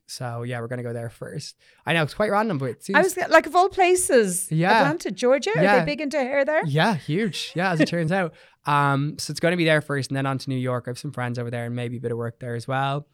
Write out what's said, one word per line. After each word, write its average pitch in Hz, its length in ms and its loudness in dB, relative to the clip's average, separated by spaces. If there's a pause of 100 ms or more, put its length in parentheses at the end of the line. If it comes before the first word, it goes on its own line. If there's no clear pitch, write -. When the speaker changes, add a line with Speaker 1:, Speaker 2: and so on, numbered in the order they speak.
Speaker 1:
So, 117 380 -8
yeah, 123 160 -6
we're 117 80 -6
gonna 123 160 -6
go 117 80 -6
there 117 180 -6
first. - 460 -12 (280)
I 143 80 0
know, 165 120 2
it's 139 100 -6
quite 214 160 0
random, 202 280 0
but 131 120 -6
it - 140 -10
seems 196 120 0
Speaker 2:
I 302 60 6
was, 370 140 0 (140)
like, 320 180 6
of 294 80 0
all 370 120 6
places, 349 840 2
Speaker 1:
Yeah. 185 300 4
Speaker 2:
Atlanta, 277 280 0
Georgia? 247 460 0
Are - 60 2
Speaker 1:
Yeah. 202 180 6
Speaker 2:
they - 40 2
big 285 160 -2
into 302 180 -2
hair 277 260 0
there? 302 200 0
Speaker 1:
Yeah, 160 300 2
huge. 170 640 -4
Yeah, 185 160 0
as 160 80 2
it - 80 4
turns 170 240 -2
out. 185 260 -2
Speaker 2:
<laughs> - 40 -20 (240)
Speaker 1:
Um, 143 520 2
so - 120 -8
it's 147 100 -10
gonna 175 160 2
be 175 80 2
there 156 160 4
first 139 300 -4
and 139 60 -4
then 139 100 -2
on 135 100 -2
to 131 140 -8
New 131 80 -2
York. 123 280 -4
I 127 40 -8
have 123 80 -8
some 147 120 -10
friends 123 280 -6
over 120 120 -6
there 120 140 -6
and 120 100 -6
maybe 120 220 -6
a 117 40 -10
bit 120 120 -4
of 113 60 -6
work 117 200 -6
there 123 160 -8
as 117 140 -8
well. 139 460 -2